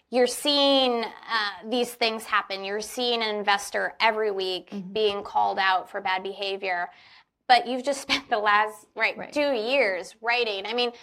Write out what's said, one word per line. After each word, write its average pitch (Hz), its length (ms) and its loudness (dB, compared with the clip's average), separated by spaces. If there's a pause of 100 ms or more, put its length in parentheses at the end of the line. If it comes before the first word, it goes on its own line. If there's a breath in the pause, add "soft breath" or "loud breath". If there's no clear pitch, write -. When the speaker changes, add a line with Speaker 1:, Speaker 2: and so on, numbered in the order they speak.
Speaker 1:
you're 247 180 4
seeing, 269 760 2
uh, 208 640 -4
these 240 240 0
things 226 320 -2
happen. 196 400 -2
You're 202 160 -4
seeing 240 400 -2
an 214 140 0
investor 202 640 -2
every 214 320 2
week 185 400 -4
Speaker 2:
Mm-hmm. 196 220 -10
Speaker 1:
being 208 300 0
called 202 360 0
out 190 300 2
for 196 120 -8
bad 190 220 -2
behavior. 196 640 -4 (580 soft breath)
But 240 200 6
you've 247 160 -2
just 277 180 -2
<laughs> - 80 -16
spent 269 200 -2
the 220 100 0
last, 214 560 2
right, 214 200 0
Speaker 2:
Right. - 160 -12
Speaker 1:
two 285 200 2
years 214 680 0
writing. 220 460 0
I 214 80 -6
mean, 240 180 0 (120 loud breath)